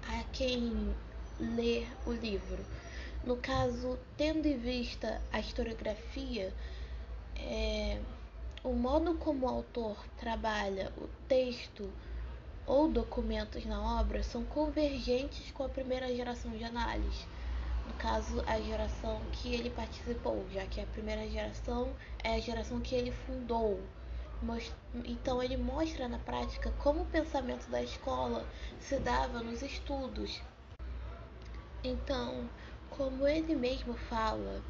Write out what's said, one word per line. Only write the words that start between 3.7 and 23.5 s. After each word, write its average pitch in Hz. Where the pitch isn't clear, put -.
tendo 311
em 277
vista 240
a 226
historiografia, 226
é, 214
o 247
modo 294
como 277
o 247
autor 233
trabalha 214
o -
texto 247
ou 302
documentos 220
na 220
obra 208
são 233
convergentes 277
com -
a 254
primeira 254
geração 240
de 220
análise. 226
No 226
caso, 226
a 226
geração 220
que 247
ele 240
participou, 233
já 196
que -
a 202
primeira 214
geração 240
é 226
a 226
geração 233
que 233
ele 247
fundou. 233